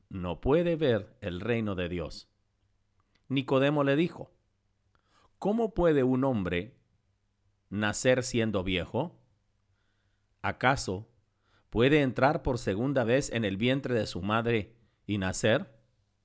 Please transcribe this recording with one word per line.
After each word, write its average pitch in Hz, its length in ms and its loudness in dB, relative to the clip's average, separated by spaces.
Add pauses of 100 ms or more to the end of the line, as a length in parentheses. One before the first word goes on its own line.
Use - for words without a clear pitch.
no 90 320 -6
puede 170 360 2
ver 120 440 0
el 90 200 -6
reino 110 340 -2
de 90 140 -4
Dios". 82 420 -8 (1000)
Nicodemo 139 560 0
le 139 120 2
dijo: - 360 -4 (1080)
"¿Cómo 220 360 -2
puede 156 300 4
un 127 200 2
hombre 90 540 -2 (920)
nacer 107 540 0
siendo 110 400 -2
viejo? 95 580 -4 (1200)
¿Acaso 104 680 -2 (580)
puede 131 320 4
entrar 135 440 0
por 127 140 -2
segunda 123 440 0
vez 127 300 0
en 113 120 -2
el 98 120 -2
vientre 123 380 0
de 107 120 0
su - 160 -8
madre 113 540 -2 (280)
y 104 140 -2
nacer?". 107 560 0 (500)